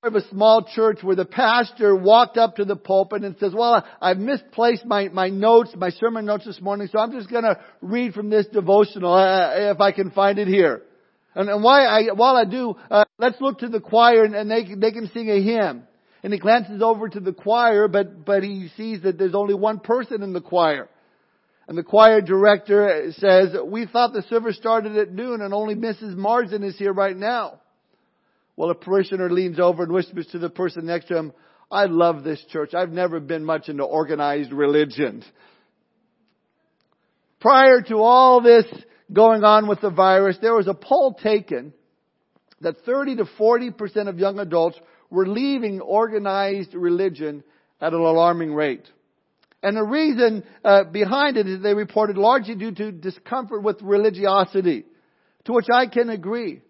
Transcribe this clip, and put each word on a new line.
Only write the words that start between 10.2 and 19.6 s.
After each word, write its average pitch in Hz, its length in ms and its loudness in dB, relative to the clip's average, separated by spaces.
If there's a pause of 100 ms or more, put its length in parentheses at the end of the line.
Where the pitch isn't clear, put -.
it 208 100 -2
here." 180 320 2 (540)
And, 196 160 -4
and 208 120 -2
why 269 220 2
I, 220 300 0
while 247 220 2
I 226 100 2
do, 233 280 -8 (160)
uh, 208 140 4 (140)
let's 240 240 -2
look 269 160 -4
to 240 100 -10
the 220 120 -6
choir, 233 440 4
and, 214 100 -2
and 208 160 -6
they, 214 240 -4
they 214 180 -2
can 214 200 -12
sing 226 160 -8
a 202 140 2
hymn. 190 400 -2 (400)
And 196 100 -6
he 208 60 -4
glances 202 420 0
over 226 300 -2
to 202 100 -12
the 185 140 -6
choir, 220 520 2
but, 190 380 -4
but 196 180 0
he 196 260 -10 (100)
sees 214 240 -10
that 180 160 -4
there's 185 160 -2
only 202 200 -2
one 208 260 -2